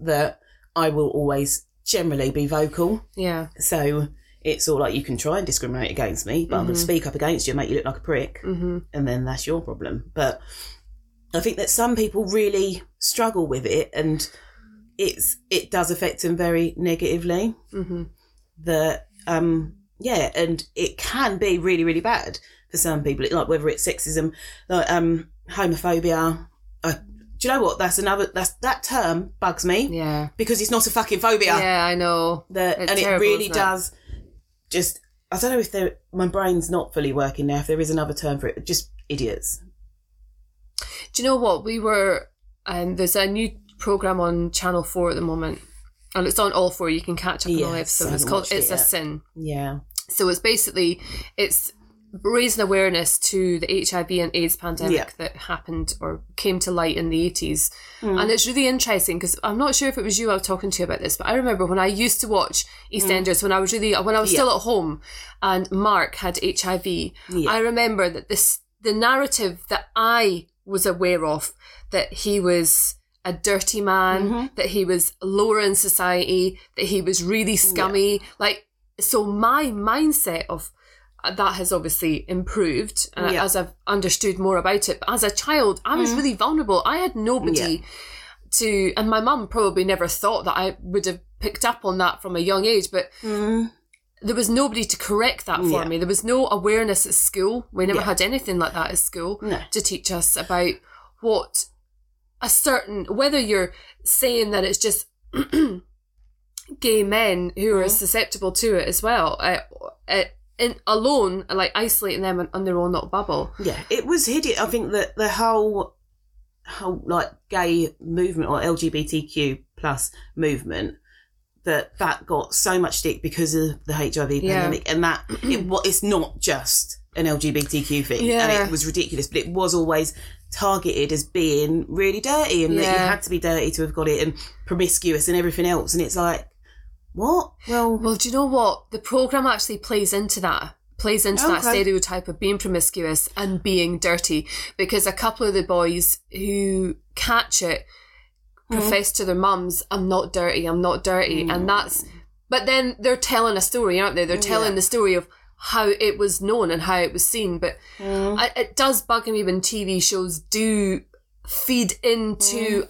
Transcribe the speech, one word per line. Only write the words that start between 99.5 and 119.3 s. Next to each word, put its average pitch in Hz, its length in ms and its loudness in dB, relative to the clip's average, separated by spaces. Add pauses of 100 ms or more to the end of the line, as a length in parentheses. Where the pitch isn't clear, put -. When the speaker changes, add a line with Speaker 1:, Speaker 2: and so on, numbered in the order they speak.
Speaker 2:
to 220 60 0
teach - 300 -2
us 175 260 0
about 180 380 0 (460)
what - 440 0 (800)
a 240 60 -4
certain, 208 580 2
whether 277 320 2
you're 208 340 2 (320)
saying 233 460 2
that 190 140 0
it's 196 140 0 (100)
just - 180 -2 (260)
<clears throat> 262 80 -4 (1400)
gay 220 220 4
men 196 540 2
who 202 200 2
are 185 80 4
Speaker 1:
Mm. 196 60 2
Speaker 2:
susceptible 196 640 0
to 214 240 2
it 170 120 0
as 180 140 0
well, 214 380 2
uh, 180 180 0 (500)
uh, 190 160 0 (340)
in, 240 180 0 (100)
alone, 220 640 2
like, 190 240 0
isolating 208 480 0
them 185 180 0
in, 170 140 -4
in 190 100 -2
their 180 140 2
own 175 140 2
little - 160 -2
bubble. 175 500 -2
Speaker 1:
Yeah, 185 200 -2 (100)
it 233 180 -2
was 330 200 2
hideous. 285 340 0
I 220 60 0
think 220 260 -2
that - 240 -2
the 214 140 0
whole, 214 640 0 (720)
whole, 185 400 -8
like, 170 240 0 (180)
gay 170 520 0
movement 165 500 0
or 143 120 0
L 165 140 2
G 160 140 -2
B 151 140 -2
T 151 220 -2
Q 139 320 -2 (180)